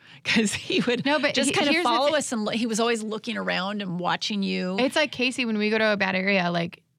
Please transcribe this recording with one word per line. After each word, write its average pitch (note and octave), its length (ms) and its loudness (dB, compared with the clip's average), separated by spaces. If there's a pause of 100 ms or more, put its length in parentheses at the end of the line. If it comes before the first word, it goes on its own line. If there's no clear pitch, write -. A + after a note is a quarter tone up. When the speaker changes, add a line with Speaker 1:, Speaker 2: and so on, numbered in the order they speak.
(100)
Speaker 1:
<laughs> - 140 -20
'Cause A3+ 280 2
he - 280 -2
would A#3+ 260 0
Speaker 2:
No, C#4+ 140 2
but C#4 140 0
Speaker 1:
just C#4 160 2
Speaker 2:
he-, - 40 -2
Speaker 1:
kind D4+ 140 2
of D4+ 60 4
Speaker 2:
here's E4+ 100 0
the A#3+ 40 2
Speaker 1:
follow B3 200 2
Speaker 2:
thi- D4+ 80 2
Speaker 1:
us - 160 -2
and G#3+ 120 -2
lo-, G#3 80 -2
he A#3 140 -2
was A3 140 0
always A3+ 240 2
looking G#3+ 320 -6
around F#3+ 440 -2
and F3+ 200 -4
watching F3 420 -2
you. F#3 380 -2
Speaker 2:
It's B3+ 160 2
like D4+ 160 0
Casey, B3+ 320 -2
when A3 120 0
we G#3 140 2
go A3 80 2
to A3 140 4
a G3+ 40 2
bad F#3+ 200 0
area, F#3 340 2
like, E3+ 320 -4 (160)